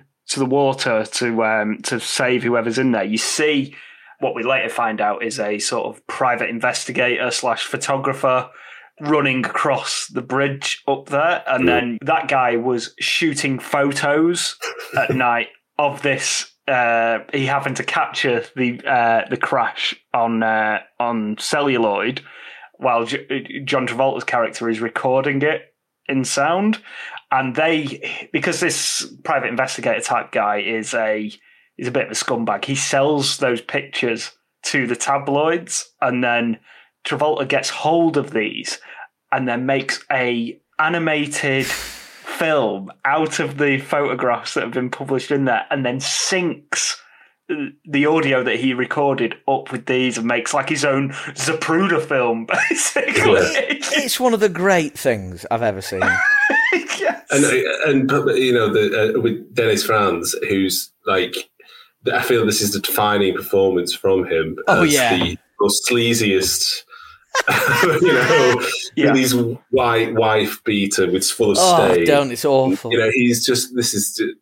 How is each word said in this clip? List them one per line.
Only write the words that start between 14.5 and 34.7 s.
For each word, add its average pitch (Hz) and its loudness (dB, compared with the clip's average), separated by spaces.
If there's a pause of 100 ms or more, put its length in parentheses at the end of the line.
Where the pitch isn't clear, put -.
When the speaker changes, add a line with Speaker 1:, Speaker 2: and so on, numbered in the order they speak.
Speaker 1:
at 131 0
<laughs> 127 0
night 117 0 (320)
of 139 0
this. - -2 (160)
Uh, 117 2 (140)
he 139 0
happened 135 -2
to - -4
capture 127 0 (120)
the, 123 0
uh, 117 2
the 123 -2
crash - -2 (180)
on, 117 2
uh, 107 0 (180)
on 113 -2
celluloid 123 0 (560)
while 120 2
J-, 135 -6
John 131 0
Travolta's 127 0
character - -2
is 110 0
recording 135 0
it 151 -2 (340)
in 135 0
sound. 180 0 (520)
And 131 0
they, 156 -2
because 151 -2
this - -2 (200)
private 135 0
investigator 120 -2
type 117 -2
guy 104 0
is 107 -4
a, 107 -2 (460)
is 123 -6
a 127 -4
bit 131 0
of 107 -12
a 110 -8
scumbag, 110 -2
he 139 -2
sells 139 0
those 123 0
pictures 135 -6 (340)
to 135 0